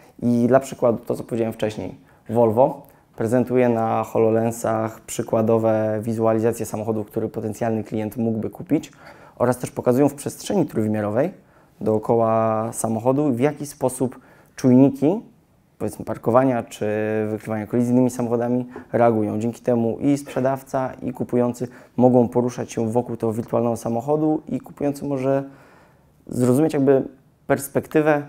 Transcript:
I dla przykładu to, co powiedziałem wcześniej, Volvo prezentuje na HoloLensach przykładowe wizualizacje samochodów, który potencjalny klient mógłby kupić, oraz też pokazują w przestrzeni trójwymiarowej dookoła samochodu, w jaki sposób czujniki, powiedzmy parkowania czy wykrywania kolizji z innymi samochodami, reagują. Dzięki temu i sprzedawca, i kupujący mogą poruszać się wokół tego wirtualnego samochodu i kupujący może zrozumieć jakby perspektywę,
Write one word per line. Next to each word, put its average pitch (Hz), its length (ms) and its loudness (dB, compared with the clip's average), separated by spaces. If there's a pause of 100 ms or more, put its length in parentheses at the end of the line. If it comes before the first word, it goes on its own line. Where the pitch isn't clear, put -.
(200)
I 120 280 2
dla 127 120 6
przykładu - 380 -2
to, - 180 -6
co - 80 -10
powiedziałem 113 300 -4
wcześniej, 107 420 -6 (340)
Volvo 117 580 2 (280)
prezentuje 123 540 2
na 113 340 0
HoloLensach 113 1000 0
przykładowe 110 1000 0
wizualizacje 113 640 0
samochodów, 107 420 -4
który 110 220 -4
potencjalny 110 540 -4
klient 107 340 -6
mógłby 113 320 -2
kupić, - 420 -4 (460)
oraz 123 200 2
też - 140 -12
pokazują 127 380 2
w 139 40 -10
przestrzeni - 520 -4
trójwymiarowej 107 680 -2 (480)
dookoła 110 920 0
samochodu, 127 600 0
w 113 60 -4
jaki 147 260 -2
sposób 131 540 -4 (360)
czujniki, 135 680 4 (560)
powiedzmy - 280 -8
parkowania 120 580 2
czy - 220 -8 (440)
wykrywania 107 380 -6
kolizji 120 200 0
z 120 40 0
innymi 127 180 4
samochodami, 120 580 -2 (260)
reagują. 110 460 2
Dzięki 117 220 -4
temu 117 380 0
i 143 180 2
sprzedawca, 135 840 -4
i 123 120 -6
kupujący 123 540 -2 (300)
mogą 123 300 6
poruszać 123 440 -2
się 113 200 -2
wokół 120 260 -2
tego 113 160 -2
wirtualnego 117 440 -2
samochodu 147 720 -2
i 127 120 -6
kupujący 143 460 -6
może 135 380 -2 (840)
zrozumieć 123 460 2
jakby 135 300 4 (440)
perspektywę, 147 800 0